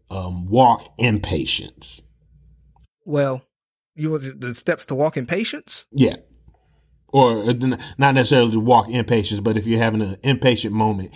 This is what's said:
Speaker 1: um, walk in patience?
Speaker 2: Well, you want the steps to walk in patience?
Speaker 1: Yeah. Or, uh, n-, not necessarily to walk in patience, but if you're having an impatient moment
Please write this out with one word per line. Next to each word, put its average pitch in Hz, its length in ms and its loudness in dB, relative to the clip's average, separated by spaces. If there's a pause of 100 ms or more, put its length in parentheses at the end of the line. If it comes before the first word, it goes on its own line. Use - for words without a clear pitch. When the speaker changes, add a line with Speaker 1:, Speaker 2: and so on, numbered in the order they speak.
(100)
Speaker 1:
um, 90 360 -8
walk 117 520 2
in 110 220 2
patience? - 840 -8 (1040)
Speaker 2:
Well, 139 360 -2 (520)
you 156 180 -4
want 135 280 -8
the 123 140 -8
steps - 320 -4
to 147 80 -6
walk 151 220 0
in 131 100 -6
patience? 226 640 -8
Speaker 1:
Yeah. 135 260 2 (920)
Or, 123 300 4
uh, 107 100 -2
n-, 123 300 -2 (200)
not 135 160 4
necessarily 127 380 4
to 113 80 0
walk 113 280 4
in 117 160 -2
patience, 107 360 -2
but 110 160 0
if 104 100 -2
you're 113 120 0
having 113 240 0
an 98 200 -6
impatient 123 520 0
moment 107 420 0